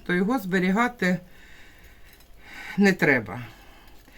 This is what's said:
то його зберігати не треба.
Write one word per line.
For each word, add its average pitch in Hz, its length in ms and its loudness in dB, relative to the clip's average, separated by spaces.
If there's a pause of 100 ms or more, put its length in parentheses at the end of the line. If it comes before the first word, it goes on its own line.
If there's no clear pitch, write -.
то 180 80 -2
його 208 260 0
зберігати 190 800 0 (1600)
не 196 160 6
треба. 123 480 0 (760)